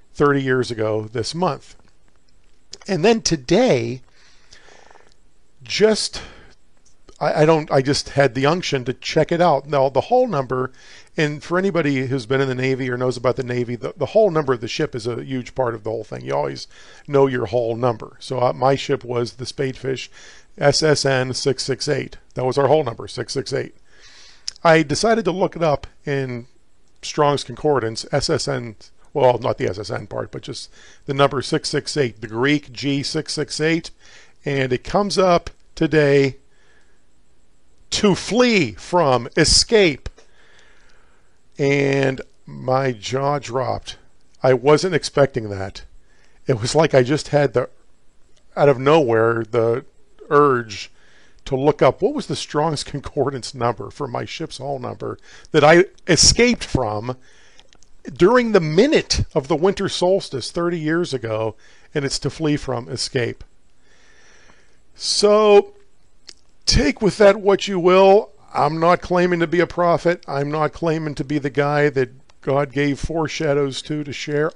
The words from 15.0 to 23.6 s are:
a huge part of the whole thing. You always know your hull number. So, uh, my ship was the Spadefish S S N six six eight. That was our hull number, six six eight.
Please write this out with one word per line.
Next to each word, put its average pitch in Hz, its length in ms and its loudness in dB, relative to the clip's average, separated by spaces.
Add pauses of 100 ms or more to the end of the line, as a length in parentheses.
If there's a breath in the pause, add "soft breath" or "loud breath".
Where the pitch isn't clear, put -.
a 120 160 -6
huge 131 320 -8
part 120 200 -2
of 110 100 -14
the 113 60 -6
whole 113 140 -6
thing. 127 200 -12
You 135 100 -6
always 139 320 -6 (400 loud breath)
know 139 200 4
your 123 200 -2
hull 117 300 -2
number. 117 420 -4
So, - 220 -8
uh, 123 120 2
my 135 220 2
ship 135 300 -4
was 120 300 -2
the 127 100 -12
Spadefish 131 640 -8 (500 loud breath)
S 143 240 2
S 151 220 2
N 131 300 0
six - 280 -2
six - 260 -4
eight. - 280 -6 (180)
That 127 120 -4
was 127 120 0
our 139 100 4
hull 156 140 4
number, 117 240 -8
six - 280 -10
six 135 180 -6
eight. - 240 -6 (880 loud breath)